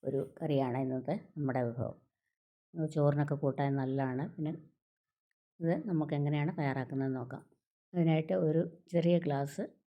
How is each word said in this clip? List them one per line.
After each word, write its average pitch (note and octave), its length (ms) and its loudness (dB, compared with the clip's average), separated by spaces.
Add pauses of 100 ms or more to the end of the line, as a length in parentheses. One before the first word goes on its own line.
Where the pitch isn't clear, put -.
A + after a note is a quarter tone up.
ഒരു C#3 120 -2 (180)
കറിയാണ് C3+ 480 0
ഇന്നത്തെ C3 300 -2 (220)
നമ്മുടെ C3+ 300 0
വിഭവം. A#2 300 -4 (760)
ഇത് E3 120 -2 (100)
ചോറിനൊക്കെ D3 480 4
കൂട്ടാൻ C#3 380 0
നല്ലതാണ്. C3 440 -2 (100)
പിന്നെ D#3 180 -4 (1080)
ഇത് E3 120 2 (160)
നമുക്ക് D3+ 300 0
എങ്ങനെയാണ് D3 400 0
തയ്യാറാക്കുന്നതെന്ന് C3+ 600 -2
നോക്കാം. B2+ 240 -10 (500)
അതിനായിട്ട് E3 440 4 (100)
ഒരു D#3+ 140 4 (320)
ചെറിയ E3+ 320 4
ഗ്ലാസ് C#3+ 400 -2 (240)